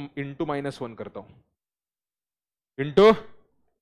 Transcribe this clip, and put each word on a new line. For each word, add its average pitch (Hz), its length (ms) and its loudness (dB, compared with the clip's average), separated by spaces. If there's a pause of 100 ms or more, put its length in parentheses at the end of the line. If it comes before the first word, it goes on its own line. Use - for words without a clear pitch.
(180)
into 139 300 -8
माइनस 139 340 -6
वन 113 120 -12
करता 104 260 -14
हूं, 104 100 -20 (1500)
into 170 360 6 (680)